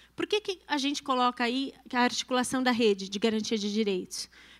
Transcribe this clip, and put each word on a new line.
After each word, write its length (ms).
Por 120
que 120
que 280
a 100
gente 240
coloca 420
aí 300
a 80
articulação 640
da 100
rede 380
de 80
garantia 400
de 160
direitos? 560